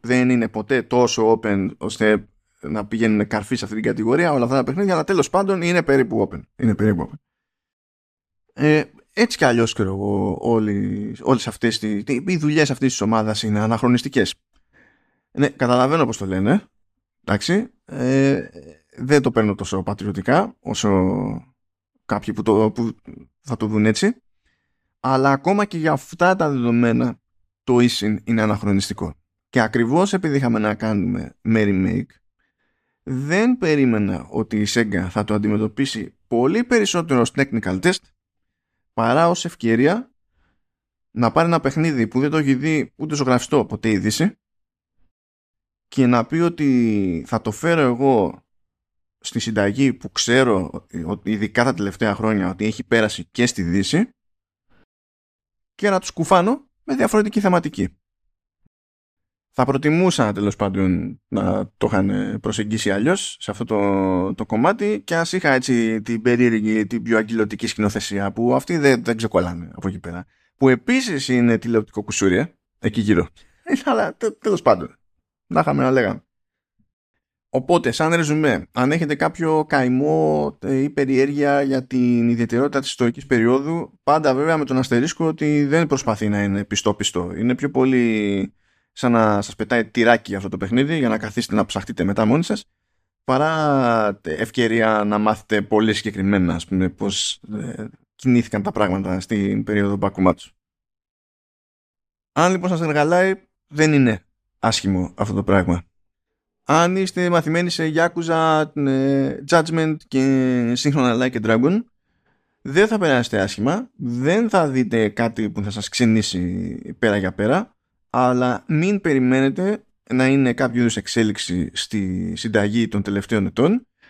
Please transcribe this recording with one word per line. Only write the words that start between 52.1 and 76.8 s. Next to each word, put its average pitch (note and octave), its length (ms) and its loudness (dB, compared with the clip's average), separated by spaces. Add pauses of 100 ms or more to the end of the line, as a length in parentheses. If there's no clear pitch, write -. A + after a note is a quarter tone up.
χρόνια, G#2+ 340 -2
ότι G2 160 -6
έχει A2 180 -6
πέρασει A2 480 0
και A#2+ 140 0
στη G2+ 180 -4
Δύση, G2 460 0 (1700)
και G3+ 140 0
να F#3+ 100 2
τους - 120 -8
κουφάνω F#3 580 0 (140)
με C#4 120 -4
διαφορετική G#3+ 440 0
θεματική. E3+ 580 0 (1600)
Θα B2+ 80 2
προτιμούσα, D3 640 2
τέλος G2+ 240 -2
πάντων, F#2+ 720 -2
να G2 500 -2
το A2+ 100 0
είχαν G2+ 520 -2
προσεγγίσει G#2+ 520 -4
αλλιώς B2+ 480 -2
σε - 120 -8
αυτό G#2+ 120 -10
το, G2 680 0
το G#2+ 120 -8
κομμάτι, G3+ 580 0
και E3+ 120 -4
ας E3+ 180 -2
είχα, F3+ 180 0
έτσι, A#2 500 0
την A2+ 200 -6
περίεργη, A2+ 640 2
την A#2 140 -6
πιο A2+ 160 0
αγγυλωτική G#2+ 500 -2
σκηνοθεσία, G2+ 640 -4
που A#2+ 240 0
αυτοί D3+ 220 -2
δεν, C3+ 260 4
δεν A2+ 140 -2
ξεκολλάνε F2 580 -2
από - 120 -10
εκεί F2+ 120 -6
πέρα. F2+ 260 -12 (320)
Που C3+ 120 4
επίσης G3+ 580 0
είναι A#2+ 300 2
τηλεοπτικό A2 460 -2
κουσούρι, F#2+ 340 2
ε, D3 160 -2 (260)
εκεί A2 220 -2
γύρω. F#2+ 260 2 (300)
<laughs> - 280 -6
Αλλά A3 300 -2
τε-, A3 160 -4
τέλος G3+ 300 -4
πάντων, F2+ 340 0 (520)
να D#3+ 120 0
είχαμε C#3+ 240 0
να B2+ 80 2
λέγαμε. A#2+ 320 0 (1300)